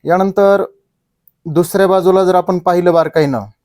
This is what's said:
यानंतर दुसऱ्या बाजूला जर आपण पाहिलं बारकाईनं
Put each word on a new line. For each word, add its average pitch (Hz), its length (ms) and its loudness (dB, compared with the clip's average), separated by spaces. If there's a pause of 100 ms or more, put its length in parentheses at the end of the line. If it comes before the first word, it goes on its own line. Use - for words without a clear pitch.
यानंतर 190 600 0 (800)
दुसऱ्या 175 420 0
बाजूला 190 380 2
जर 185 100 0
आपण 180 240 -2
पाहिलं 175 340 0
बारकाईनं 156 460 0 (260)